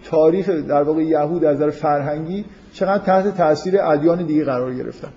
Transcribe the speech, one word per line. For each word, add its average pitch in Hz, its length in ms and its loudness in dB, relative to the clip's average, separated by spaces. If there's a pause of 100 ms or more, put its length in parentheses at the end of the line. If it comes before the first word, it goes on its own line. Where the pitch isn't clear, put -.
تاریخ 165 440 2
در 147 340 0
واقع 156 200 0
یهود 160 420 0
از 147 120 4
نظر 147 140 0
فرهنگی 156 720 -4 (280)
چقدر 196 320 -2
تحت 190 320 2
تاثیر 165 440 2
ادیان 165 460 2
دیگه 151 180 0
قرار 127 300 -2
گرفتن. 120 420 -10